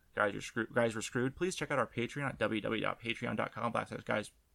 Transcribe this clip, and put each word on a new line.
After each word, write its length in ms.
Guys 220
Are 40
Screw-, 320
Guys 220
Were 80
Screwed, 320
please 220
check 160
out 80
our 80
Patreon 400
at 100
w 220
w 200
w 0
dot 220
patreon 340
dot 160
com 200
backslash 340
guys, 240